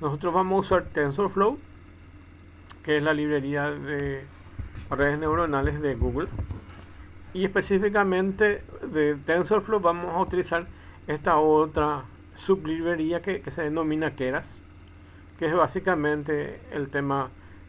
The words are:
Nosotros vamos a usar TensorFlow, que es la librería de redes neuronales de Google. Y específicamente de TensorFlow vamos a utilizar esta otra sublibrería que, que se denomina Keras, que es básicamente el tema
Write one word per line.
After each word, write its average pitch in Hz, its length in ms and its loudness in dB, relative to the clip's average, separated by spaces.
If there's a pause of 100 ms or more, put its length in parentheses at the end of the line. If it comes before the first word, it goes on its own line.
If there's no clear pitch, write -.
Nosotros 147 300 -2
vamos 185 240 4
a - 20 4
usar 190 320 2
TensorFlow, 190 640 2 (1300)
que 151 140 2
es 147 60 0
la 156 100 2
librería 147 580 -2
de 143 540 -6 (640)
redes 143 280 2
neuronales 151 640 0
de 139 140 0
Google. 127 320 0 (1080)
Y 185 120 -2
específicamente 196 1200 2 (260)
de 151 240 2 (100)
TensorFlow 196 540 2
vamos 175 340 0
a 175 60 0
utilizar 175 480 0 (400)
esta 151 300 2
otra 151 640 4 (320)
sublibrería 165 880 0
que, 185 180 -4
que - 120 -10
se 170 100 -6
denomina 156 520 0
Keras, 135 480 -4 (800)
que 165 60 -2
es 156 100 2
básicamente 151 1040 0 (140)
el 143 160 -4
tema 139 400 -2 (380)